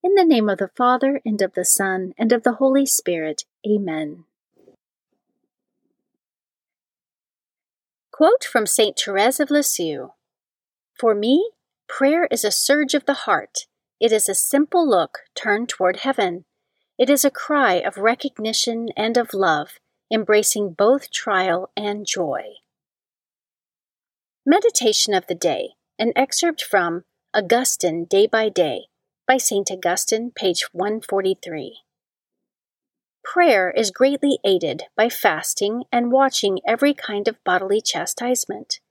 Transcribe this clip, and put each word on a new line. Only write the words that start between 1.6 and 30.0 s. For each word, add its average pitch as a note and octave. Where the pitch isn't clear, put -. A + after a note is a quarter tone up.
Son, F#3
and A3+
of A#3
the A#3+
Holy C4+
Spirit. D#3+
Amen. E3+
Quote G#4
from G#3+
Saint -
Therese G#3
of C#4+
Lisieux. E3
"For A3
me, C#4
prayer D#4
is A3+
a G#3
surge D4
of C#4+
the C#4
heart. D3+
It A#3
is G#3+
a F#3+
simple D4+
look F3+
turned A3
toward F#3
heaven. F#3+
It B3+
is C#4+
a C4+
cry B3+
of -
recognition A3+
and A3+
of A#3
love, D#3+
embracing G#3+
both A#3+
trial F#3
and G#3
joy." -
Meditation C4
of F#3
the F3+
Day, -
an A3+
excerpt D#4
from F3
Augustine F#3+
Day G3
by A3
Day, D3
by C4
Saint G3+
Augustine, F#3+